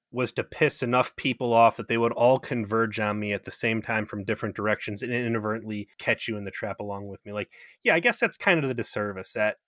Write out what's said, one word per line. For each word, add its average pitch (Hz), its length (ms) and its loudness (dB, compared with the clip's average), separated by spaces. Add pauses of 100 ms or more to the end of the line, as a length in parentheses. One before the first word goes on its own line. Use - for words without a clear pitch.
(120)
was 120 220 -2
to 123 100 -2
piss - 400 0
enough 123 320 2
people 123 380 0
off 113 240 8
that 110 100 -8
they 117 100 0
would 117 140 2
all 123 260 6
converge 110 600 -2
on 104 200 0
me 104 120 -2
at 101 140 -4
the - 60 -8
same 113 300 0
time 110 240 -2
from 101 200 -8
different 107 300 -4
directions 104 460 -2
and 120 100 -6
inadvertently 110 760 -4 (100)
catch - 300 -2
you 110 100 -4
in 104 60 -8
the 95 80 -8
trap 104 300 -6
along 101 260 -6
with 95 180 -14
me." 101 60 -12
Like, 104 180 -6 (320)
yeah, 196 140 2
I 170 60 0
guess 240 180 2
that's - 160 0
kind 180 260 2
of 135 60 0
the 131 60 -2
disservice, 104 580 -4
that 107 260 0 (100)